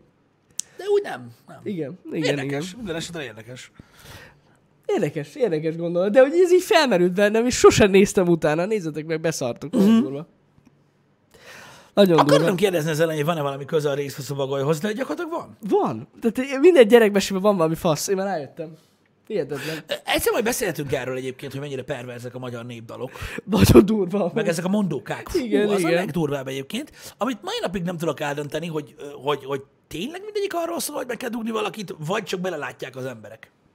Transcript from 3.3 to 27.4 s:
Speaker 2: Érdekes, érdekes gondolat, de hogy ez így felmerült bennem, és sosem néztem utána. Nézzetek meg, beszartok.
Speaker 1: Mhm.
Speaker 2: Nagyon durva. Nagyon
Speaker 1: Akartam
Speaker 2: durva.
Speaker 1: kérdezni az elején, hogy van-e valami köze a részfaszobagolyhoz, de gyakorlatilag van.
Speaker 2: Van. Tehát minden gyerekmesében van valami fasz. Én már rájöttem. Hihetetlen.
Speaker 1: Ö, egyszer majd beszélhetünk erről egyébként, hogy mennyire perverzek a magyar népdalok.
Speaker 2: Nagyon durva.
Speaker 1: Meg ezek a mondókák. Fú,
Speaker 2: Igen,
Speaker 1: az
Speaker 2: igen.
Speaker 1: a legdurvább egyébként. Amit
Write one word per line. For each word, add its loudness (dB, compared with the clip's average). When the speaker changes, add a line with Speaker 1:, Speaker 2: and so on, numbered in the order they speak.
Speaker 2:
Érdekes, -2
érdekes -2
gondolat, -2
de 6
hogy 6
ez 4
így 6
felmerült 4
bennem, 4
és 0
sosem 8
néztem 6
utána. 2
Nézzetek -4
meg, -4
beszartok. -4
Speaker 1:
Mhm. 2
Speaker 2:
Nagyon 6
durva. -8
Nagyon 6
Speaker 1:
Akartam 6
Speaker 2:
durva. 2
Speaker 1:
kérdezni 0
az 0
elején, 0
hogy 0
van-e -4
valami -4
köze 0
a -2
részfaszobagolyhoz, -4
de -4
gyakorlatilag -6
van. -10
Speaker 2:
Van. -2
Tehát -2
minden 8
gyerekmesében 4
van 4
valami 2
fasz. 0
Én 0
már -2
rájöttem. -8
Hihetetlen. -6
Speaker 1:
Ö, -12
egyszer 0
majd 0
beszélhetünk -4
erről -4
egyébként, -10
hogy -8
mennyire -8
perverzek -10
a -12
magyar -10
népdalok. -12
Speaker 2:
Nagyon 8
durva. 0
Speaker 1:
Meg -2
ezek -2
a -4
mondókák. -4
Fú, -2
Speaker 2:
Igen, 2
Speaker 1:
az 0
Speaker 2:
igen. 0
Speaker 1:
a 4
legdurvább -2
egyébként. -8
Amit -4